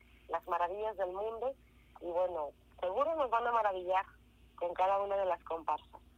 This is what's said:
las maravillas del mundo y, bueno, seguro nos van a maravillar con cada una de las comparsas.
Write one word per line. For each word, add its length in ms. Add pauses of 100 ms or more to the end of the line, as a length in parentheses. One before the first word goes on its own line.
(300)
las 180
maravillas 480
del 160
mundo 420 (460)
y, 60
bueno, 460 (280)
seguro 380
nos 120
van 180
a 40
maravillar 540 (500)
con 200
cada 260
una 160
de 80
las 180
comparsas. 580 (160)